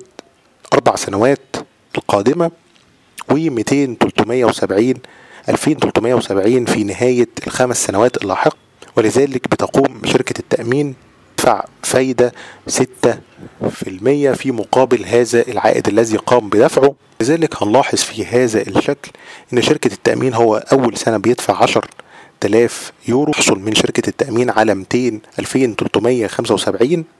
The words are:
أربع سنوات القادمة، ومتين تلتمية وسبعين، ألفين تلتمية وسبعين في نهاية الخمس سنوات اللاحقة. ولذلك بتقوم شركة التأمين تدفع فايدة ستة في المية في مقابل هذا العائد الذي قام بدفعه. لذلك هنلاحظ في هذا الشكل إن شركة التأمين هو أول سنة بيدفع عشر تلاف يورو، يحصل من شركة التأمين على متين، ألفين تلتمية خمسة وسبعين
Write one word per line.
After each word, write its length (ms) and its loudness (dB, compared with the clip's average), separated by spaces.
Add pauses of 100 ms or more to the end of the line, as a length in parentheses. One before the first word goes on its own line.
(720)
أربع 220 2
سنوات 600 0 (420)
القادمة، 540 0 (800)
ومتين 680 0
تلتمية 480 -2
وسبعين، 520 0 (520)
ألفين 280 0
تلتمية 360 0
وسبعين 520 0
في 180 0
نهاية 460 0 (180)
الخمس 380 -2
سنوات 380 0
اللاحقة. 340 0 (380)
ولذلك 520 0
بتقوم 580 0
شركة 340 -2
التأمين 560 -2 (420)
تدفع 280 0 (180)
فايدة 500 0 (340)
ستة 520 -2 (520)
في 180 -10
المية 420 0
في 200 -2
مقابل 540 2
هذا 420 2
العائد 400 0
الذي 300 2
قام 320 0
بدفعه. 460 4 (260)
لذلك 420 -2
هنلاحظ 340 2
في 280 -6
هذا 360 0
الشكل 500 -4 (420)
إن 80 2
شركة 320 0
التأمين 400 0
هو 240 2
أول 400 0
سنة 200 -2
بيدفع 460 0
عشر 220 0 (540)
تلاف 520 0 (160)
يورو، 240 0
يحصل 280 0
من 160 -6
شركة 340 -4
التأمين 400 -2
على 260 2
متين، 460 -2 (180)
ألفين 360 0
تلتمية 520 0
خمسة 260 -2
وسبعين 520 0 (140)